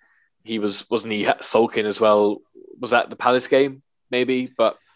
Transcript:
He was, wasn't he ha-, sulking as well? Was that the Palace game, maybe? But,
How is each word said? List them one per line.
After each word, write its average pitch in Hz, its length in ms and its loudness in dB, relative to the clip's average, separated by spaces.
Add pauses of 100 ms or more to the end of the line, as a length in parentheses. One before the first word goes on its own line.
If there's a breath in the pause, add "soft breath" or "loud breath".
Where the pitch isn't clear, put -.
(440)
He 110 140 -6
was, 101 320 -4
wasn't 113 240 -2
he 104 100 -4
ha-, 123 160 0
sulking 113 460 0
as 104 140 -2
well? 104 380 4 (420)
Was 120 100 -6
that 120 200 0
the - 60 -14
Palace 123 320 0
game, 135 340 0 (280)
maybe? 127 460 -2
But, 110 220 0 (180)